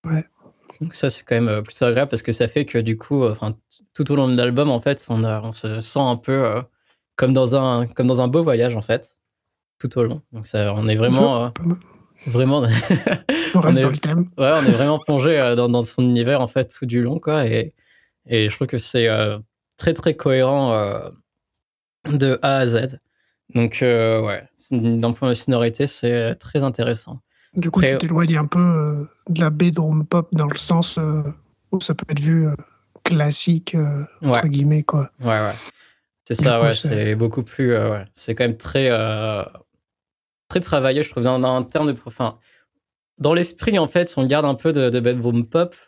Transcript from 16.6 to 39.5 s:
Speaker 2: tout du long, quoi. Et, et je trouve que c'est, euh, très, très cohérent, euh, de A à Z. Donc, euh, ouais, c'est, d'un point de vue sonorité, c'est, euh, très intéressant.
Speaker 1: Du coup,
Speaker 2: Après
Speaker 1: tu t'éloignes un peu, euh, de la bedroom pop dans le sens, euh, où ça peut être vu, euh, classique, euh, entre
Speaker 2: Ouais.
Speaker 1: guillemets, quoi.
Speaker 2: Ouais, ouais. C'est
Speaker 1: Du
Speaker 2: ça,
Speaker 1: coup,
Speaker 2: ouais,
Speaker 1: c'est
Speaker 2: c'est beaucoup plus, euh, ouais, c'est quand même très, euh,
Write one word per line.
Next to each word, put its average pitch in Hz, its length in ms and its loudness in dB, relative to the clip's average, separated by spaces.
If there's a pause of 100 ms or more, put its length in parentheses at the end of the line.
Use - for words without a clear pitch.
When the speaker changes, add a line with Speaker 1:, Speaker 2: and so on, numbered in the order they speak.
Speaker 2:
tout 131 100 -10
du 120 160 0
long, 135 180 -2
quoi. 151 260 0
Et, 110 260 -2 (540)
et 110 220 0
je 104 60 -6
trouve 131 120 -4
que 123 120 -6
c'est, 113 300 0
euh, 107 300 -2 (380)
très, 165 180 0
très - 220 -2
cohérent, 131 560 0
euh, 104 360 -2 (1000)
de 135 320 2
A 139 140 2
à 131 100 2
Z. 120 320 -2 (560)
Donc, 117 280 0
euh, 113 380 2
ouais, 104 240 -4 (120)
c'est, - 200 -6 (220)
d'un 117 140 0
point 127 160 -2
de 120 60 2
vue 117 60 -6
sonorité, 120 460 0
c'est, 120 260 -4
euh, 117 220 -2
très - 300 -4
intéressant. 120 560 -6 (340)
Speaker 1:
Du 175 160 -2
coup, 196 80 0
Speaker 2:
Après 139 140 4
Speaker 1:
tu 135 60 0
t'éloignes 165 380 0
un 151 100 0
peu, 175 120 -2
euh, 151 500 0 (200)
de 165 120 -2
la 160 100 2
bedroom 156 540 0
pop 170 280 -2
dans 156 160 0
le 147 80 -4
sens, 170 420 -2
euh, 156 240 -2 (480)
où 190 100 -2
ça 160 140 -4
peut - 140 -8
être 147 100 -2
vu, 160 300 2
euh, 147 60 -2 (500)
classique, 165 720 0
euh, 147 260 -2 (200)
entre 123 200 2
Speaker 2:
Ouais. 160 80 0
Speaker 1:
guillemets, 147 320 2
quoi. 139 280 -2 (100)
Speaker 2:
Ouais, 123 60 -4 (120)
ouais. 104 160 -2 (680)
C'est 120 120 -6
Speaker 1:
Du 151 80 0
Speaker 2:
ça, 120 140 4
Speaker 1:
coup, 117 60 4
Speaker 2:
ouais, 113 100 4
Speaker 1:
c'est 123 140 -4
Speaker 2:
c'est 107 260 0
beaucoup 113 300 -2
plus, 127 300 -2
euh, 110 180 0
ouais, 101 200 -8
c'est - 220 -10
quand 127 100 -2
même 113 120 -2
très, 135 340 -2
euh, 110 540 -2 (1040)